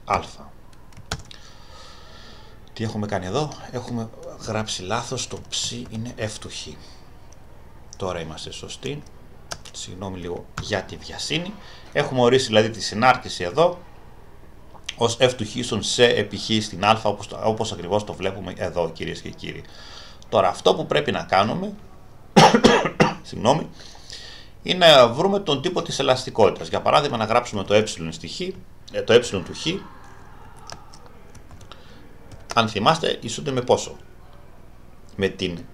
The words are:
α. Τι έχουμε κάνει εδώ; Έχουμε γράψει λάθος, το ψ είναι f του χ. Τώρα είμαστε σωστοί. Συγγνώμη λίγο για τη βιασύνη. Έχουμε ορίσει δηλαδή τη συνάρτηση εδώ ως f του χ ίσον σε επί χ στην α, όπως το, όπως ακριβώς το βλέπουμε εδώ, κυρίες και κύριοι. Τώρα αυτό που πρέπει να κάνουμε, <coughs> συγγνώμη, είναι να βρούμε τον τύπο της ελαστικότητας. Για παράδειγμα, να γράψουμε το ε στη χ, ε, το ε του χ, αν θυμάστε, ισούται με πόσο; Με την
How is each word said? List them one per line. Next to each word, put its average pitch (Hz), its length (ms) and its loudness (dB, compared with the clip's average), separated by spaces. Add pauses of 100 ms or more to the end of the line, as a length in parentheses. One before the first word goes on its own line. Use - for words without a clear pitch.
α. 92 160 2 (2500)
Τι 110 120 -4
έχουμε 107 220 -4
κάνει 98 200 -4
εδώ; 139 260 -2 (180)
Έχουμε 120 380 -8 (380)
γράψει 107 360 -4
λάθος, 117 460 -4
το 98 100 -10 (100)
ψ - 220 -4
είναι 117 480 -10
f 110 120 -4 (100)
του 95 80 -12
χ. - 180 -12 (1300)
Τώρα 90 240 -4
είμαστε 80 320 -10
σωστοί. - 500 -10 (720)
Συγγνώμη 95 460 -10
λίγο 87 280 -8 (160)
για 98 200 -2
τη - 140 -12
βιασύνη. 175 580 -6 (380)
Έχουμε 143 280 0
ορίσει 123 260 6
δηλαδή 110 240 6
τη 101 120 -10
συνάρτηση 110 600 2
εδώ 156 340 2 (1200)
ως 113 240 2
f 127 160 6
του 107 80 -4
χ - 100 -8
ίσον 120 280 -2
σε - 240 4
επί 107 300 2
χ 107 280 0
στην - 200 -4
α, 110 180 6
όπως 104 240 -2
το, - 180 -10
όπως 110 280 0
ακριβώς 87 320 0
το - 80 -10
βλέπουμε 92 440 -6
εδώ, 87 340 -2
κυρίες 82 300 -8
και - 100 -12
κύριοι. 80 340 -12 (640)
Τώρα 95 200 6
αυτό 180 260 4
που 156 120 -2
πρέπει 147 260 0
να 85 100 -4
κάνουμε, 123 500 2 (800)
<coughs> - 800 4
συγγνώμη, 117 400 2 (960)
είναι 180 240 4
να 135 220 12
βρούμε 185 320 2
τον 139 220 0
τύπο 175 200 0
της - 160 -6
ελαστικότητας. 127 680 2
Για 98 120 0
παράδειγμα, 139 360 4
να 110 80 0
γράψουμε 107 400 0
το 101 100 2
ε 107 100 6 (260)
στη 80 180 -12
χ, - 120 -10
ε, - 640 -8
το - 100 4
ε 117 60 10
του 98 360 0
χ, - 120 -8 (3000)
αν 113 140 4
θυμάστε, 123 520 2
ισούται 139 300 -6
με 131 100 0
πόσο; - 360 2 (1200)
Με 98 120 2
την 87 300 -4 (140)